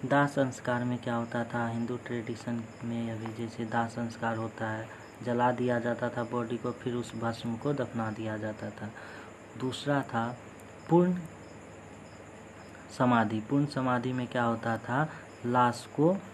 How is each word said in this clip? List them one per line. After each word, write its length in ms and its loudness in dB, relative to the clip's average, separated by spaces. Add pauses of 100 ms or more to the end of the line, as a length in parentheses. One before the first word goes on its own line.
दाह 220 6
संस्कार 580 0
में 140 0
क्या 160 0
होता 300 0
था, 240 -2
हिंदू 280 -2
ट्रेडिशन 680 -4 (200)
में 280 -2
अभी 220 -6
जैसे 300 -4
दाह 240 0
संस्कार 480 -2
होता 340 -4
है, 180 -4 (340)
जला 300 4
दिया 260 2
जाता 300 0
था 160 0
बॉडी 320 0
को, 160 -2
फिर 220 -4
उस 200 -4
भस्म 420 -2
को 160 0
दफना 380 -2
दिया 260 -4
जाता 340 -4
था। 200 -8 (680)
दूसरा 440 2
था 340 0 (540)
पूर्ण 260 8 (1800)
समाधि। 420 6
पूर्ण 260 2
समाधि 460 2
में 140 0
क्या 160 2
होता 360 2
था, 300 0 (380)
लाश 420 4 (120)
को 160 8 (180)